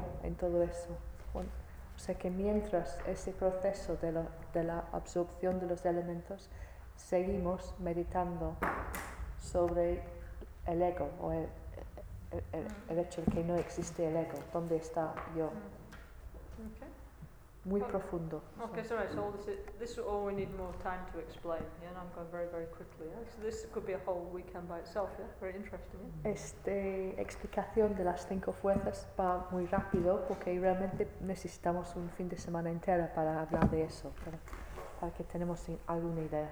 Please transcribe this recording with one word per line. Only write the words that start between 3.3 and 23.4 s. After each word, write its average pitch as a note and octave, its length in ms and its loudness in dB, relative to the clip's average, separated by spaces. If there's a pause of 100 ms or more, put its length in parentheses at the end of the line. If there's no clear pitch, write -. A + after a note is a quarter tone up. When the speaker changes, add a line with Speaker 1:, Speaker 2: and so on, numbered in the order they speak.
Speaker 1:
proceso F#3 640 2
de E3 160 2
la, E3 140 2 (280)
de E3+ 80 6
la E3+ 300 0
absorción F3+ 680 2
de F3+ 80 0
los F3 180 2
elementos, F3 640 0 (480)
seguimos F#3 840 2
meditando E3+ 800 2 (840)
sobre F3 640 4 (640)
el E3+ 160 4
ego, F3 260 4 (120)
o E3 100 0
el, D#3+ 160 2 (840)
el, E3+ 100 -2 (100)
el, D#3+ 120 -2
Speaker 2:
Mm. - 260 -6
Speaker 1:
el E3 80 2
hecho - 240 0
de - 100 6
que E3+ 120 2
no E3+ 100 2
existe E3+ 540 0
el D#3 80 4
ego, D#3+ 220 0 (140)
¿dónde E3+ 240 2
está D#3+ 380 0 (220)
yo? D#3+ 100 2
Speaker 2:
Mm. - 1300 -10
Okay. C#4+ 140 -12 (760)
Speaker 1:
Muy G3 180 2
Speaker 2:
Oh, B3 40 -2
Speaker 1:
profundo, E3 560 -2 (220)
Speaker 2:
okay, A3 180 -4
Speaker 1:
sí. A3 60 -6
Speaker 2:
sorry, A3 240 0
so G#3 140 0
all G3+ 60 -2
this G3 160 -8
is, G3 100 -2 (200)
this A#3 140 -6
is - 60 -8
all G#3 280 0
we G3 60 0
need G3 240 0
more F#3 160 -4 (100)
time F#3 300 -2
to E3 80 -6
explain, E3 420 -4 (180)
yeah, F3 100 -10
and F3+ 80 -8
I'm F3+ 180 -8
going E3+ 160 -6
very, F3 180 -2
very E3 160 -2
quickly, D#3+ 400 -10
yeah? A3+ 160 -8 (140)
So G#3 60 -10